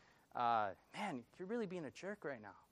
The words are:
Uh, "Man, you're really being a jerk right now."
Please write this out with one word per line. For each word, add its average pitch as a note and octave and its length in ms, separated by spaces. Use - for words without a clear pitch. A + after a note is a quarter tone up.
Uh, A#2 340
"Man, F3 280
you're F#3 100
really A3+ 180
being F3 180
a B2 60
jerk G3 340
right C3+ 180
now." G2 140